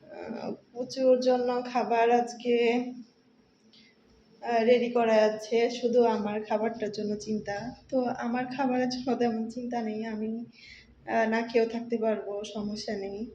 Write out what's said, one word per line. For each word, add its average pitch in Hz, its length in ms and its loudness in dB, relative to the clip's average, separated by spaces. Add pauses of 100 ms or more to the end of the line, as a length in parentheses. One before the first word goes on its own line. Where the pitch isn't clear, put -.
(120)
আহ, - 380 -10 (220)
পুচুর 254 500 2
জন্য 247 280 2 (220)
খাবার 233 400 2
আজকে, 240 440 2 (1900)
আহ, 233 220 2
রেডি 240 260 6
করা 233 340 4
আছে, 214 340 0 (120)
শুধু 247 340 2
আমার 208 400 2
খাবারটার 214 480 -2
জন্য 208 280 -4
চিন্তা। 202 380 -4 (320)
তো 269 80 0 (200)
আমার 240 280 -2 (100)
খাবারের 254 340 0
জন্য 254 260 -4
তেমন 226 340 0
চিন্তা 240 320 -6
নেই, 214 240 -4
আমি, 220 260 -4 (760)
আহ, 226 260 2
না 226 80 2
খেয়েও 233 280 2
থাকতে 233 280 -4
পারবো, 208 360 -2 (100)
সমস্যা 214 520 -6
নেই। 196 220 -8 (180)